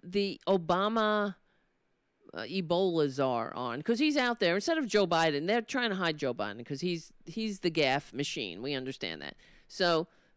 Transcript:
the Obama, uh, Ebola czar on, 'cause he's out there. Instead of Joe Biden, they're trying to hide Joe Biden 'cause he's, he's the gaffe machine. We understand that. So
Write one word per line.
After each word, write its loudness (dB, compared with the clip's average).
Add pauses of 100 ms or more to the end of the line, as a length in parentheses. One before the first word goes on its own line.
the -2
Obama, 2 (1000)
uh, -6
Ebola 2
czar 0
on, -4
'cause 0
he's 2
out 2
there. 4
Instead 0
of -2
Joe 4
Biden, 2
they're 2
trying -2
to -2
hide 0
Joe -2
Biden -6
'cause -8
he's, -4 (120)
he's -6
the 0
gaffe 2
machine. -6
We -4
understand -6
that. -12 (300)
So 2 (300)